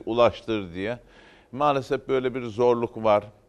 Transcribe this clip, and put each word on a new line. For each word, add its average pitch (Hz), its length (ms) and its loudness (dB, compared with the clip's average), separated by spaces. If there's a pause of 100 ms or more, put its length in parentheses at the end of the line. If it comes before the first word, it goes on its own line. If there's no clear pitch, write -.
ulaştır." 110 680 0
diye. 104 260 -8 (520)
Maalesef 139 560 -2
böyle 127 280 0
bir 127 80 -8
zorluk 117 600 0
var. 104 200 4 (240)